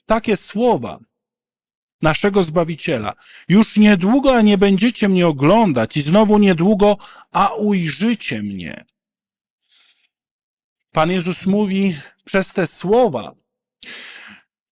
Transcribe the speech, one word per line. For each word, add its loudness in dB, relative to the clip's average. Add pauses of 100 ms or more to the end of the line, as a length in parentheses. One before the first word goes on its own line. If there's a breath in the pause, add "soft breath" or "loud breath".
takie -2
słowa -4 (1040)
naszego 0
Zbawiciela. -4 (340 loud breath)
„Już 2
niedługo, 4
a 4
nie 4
będziecie 0
mnie 2
oglądać 0
i 0
znowu 2
niedługo, 2 (340 loud breath)
a 0
ujrzycie -4
mnie”. -12 (2000)
Pan 0
Jezus -6
mówi -2 (300 loud breath)
przez -4
te -2
słowa, -2 (1400 loud breath)